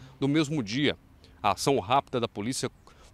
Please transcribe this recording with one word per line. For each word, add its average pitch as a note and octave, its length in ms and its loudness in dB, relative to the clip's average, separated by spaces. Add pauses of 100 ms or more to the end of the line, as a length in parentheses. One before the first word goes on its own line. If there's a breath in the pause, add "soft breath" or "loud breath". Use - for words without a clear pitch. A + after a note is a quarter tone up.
(200 loud breath)
do B2+ 80 0
mesmo D3 340 0
dia. A2+ 360 0 (440 soft breath)
A G2+ 120 4
ação C#3 260 2
rápida B2+ 400 0
da A2+ 80 0
polícia A#2 420 -4 (440 soft breath)